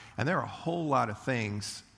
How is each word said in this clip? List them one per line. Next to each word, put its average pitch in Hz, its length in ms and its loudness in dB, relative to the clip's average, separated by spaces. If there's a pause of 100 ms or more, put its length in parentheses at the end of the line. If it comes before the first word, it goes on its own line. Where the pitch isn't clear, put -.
(180)
and 120 100 2
there 175 100 2
are 120 60 0
a - 40 -4
whole 165 380 -2
lot 127 220 4
of 104 120 -4
things 107 600 -2 (160)